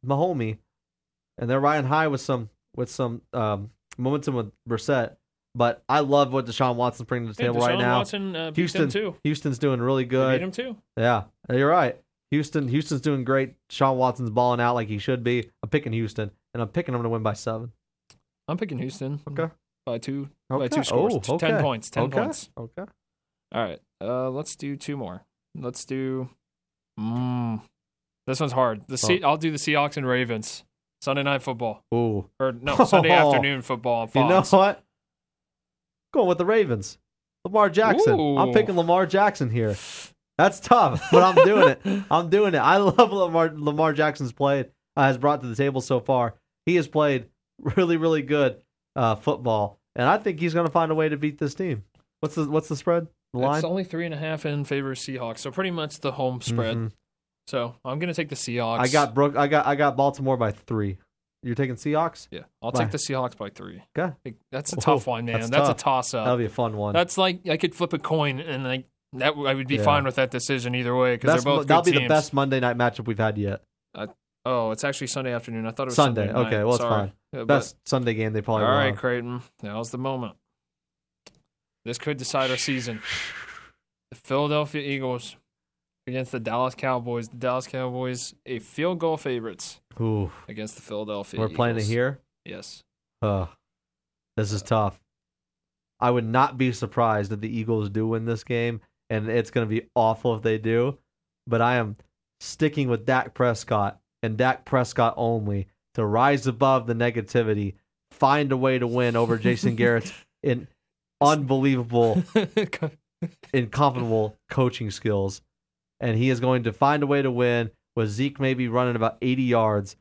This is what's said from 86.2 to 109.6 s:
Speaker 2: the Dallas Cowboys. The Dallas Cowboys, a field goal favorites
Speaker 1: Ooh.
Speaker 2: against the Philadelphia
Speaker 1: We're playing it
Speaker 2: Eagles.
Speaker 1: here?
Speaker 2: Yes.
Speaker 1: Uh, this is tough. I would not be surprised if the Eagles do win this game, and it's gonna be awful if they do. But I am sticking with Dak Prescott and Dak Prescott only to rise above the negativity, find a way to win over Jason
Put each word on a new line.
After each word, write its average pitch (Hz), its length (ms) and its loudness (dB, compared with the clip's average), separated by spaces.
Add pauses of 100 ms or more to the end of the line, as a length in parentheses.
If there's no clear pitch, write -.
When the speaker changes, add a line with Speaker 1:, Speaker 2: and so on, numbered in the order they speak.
Speaker 2:
the 123 80 -6
Dallas 120 340 -2
Cowboys. 120 540 -4
The 123 80 -18
Dallas 127 320 -4
Cowboys, 127 640 -6 (100)
a 127 140 -8
field 165 400 -4
goal 160 180 -2
favorites 120 640 -8 (200)
Speaker 1:
Ooh. 107 300 -2 (180)
Speaker 2:
against 107 280 -12
the - 60 -20
Philadelphia 104 580 -8
Speaker 1:
We're 110 80 0
playing 117 280 0
it 110 40 -2
Speaker 2:
Eagles. 104 100 -2
Speaker 1:
here? 123 300 -2 (240)
Speaker 2:
Yes. - 380 -16 (400)
Speaker 1:
Uh, 98 240 0 (920)
this 107 160 -2
is 101 100 -2
tough. 107 380 0 (1000)
I 123 100 2
would 123 160 2
not 127 320 2
be 127 140 2
surprised 107 600 0
if 104 80 -6
the 110 160 -8
Eagles 110 340 -2
do 110 180 -2
win 113 160 -2
this 113 200 -4
game, 117 360 -4 (300)
and 110 180 -2
it's 113 220 0
gonna 117 160 0
be 110 280 -4
awful 113 420 2
if 107 60 -10
they 113 160 0
do. 117 400 0 (480)
But 117 140 0
I 123 160 2
am 107 200 -2 (440)
sticking 147 480 0
with 113 180 0
Dak 127 280 0
Prescott 110 680 0 (220)
and 110 140 -4
Dak 127 280 0
Prescott 123 520 0
only 104 500 -2 (280)
to 113 100 0
rise 127 420 2
above 127 400 2
the 117 80 -2
negativity, 113 800 0 (380)
find 143 400 2
a 131 40 0
way 131 220 2
to 123 80 0
win 120 300 2
over 117 220 2
Jason 123 380 0